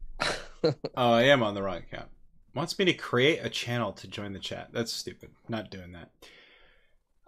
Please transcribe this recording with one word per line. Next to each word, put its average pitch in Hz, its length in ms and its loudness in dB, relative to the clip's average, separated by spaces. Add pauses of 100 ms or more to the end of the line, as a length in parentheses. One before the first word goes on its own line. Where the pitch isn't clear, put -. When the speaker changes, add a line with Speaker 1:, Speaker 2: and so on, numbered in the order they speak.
(200)
Speaker 1:
<laughs> - 160 -2 (600)
Speaker 2:
Oh, 120 160 6
I 117 120 8
am 135 200 8
on 101 100 -2
the 98 80 -4
wrong 92 140 -4
account. - 320 -12 (460)
Wants 156 220 -4
me 202 100 2
to 160 80 4
create 135 500 4
a 117 60 -2
channel 120 420 -2
to - 160 -14
join 101 240 -8
the 92 80 -8
chat. - 320 -10
That's 117 200 -4
stupid. - 380 -12 (180)
Not 110 220 -6
doing 87 220 -14
that. 85 180 -16 (1160)